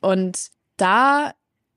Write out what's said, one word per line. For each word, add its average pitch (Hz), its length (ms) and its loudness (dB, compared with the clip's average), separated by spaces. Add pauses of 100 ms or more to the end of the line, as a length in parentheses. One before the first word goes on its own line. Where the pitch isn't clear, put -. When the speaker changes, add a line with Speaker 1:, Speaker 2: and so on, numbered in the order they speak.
Speaker 1:
Ja. 190 60 0
Speaker 2:
Und 185 400 -2 (280)
da 269 560 2 (440)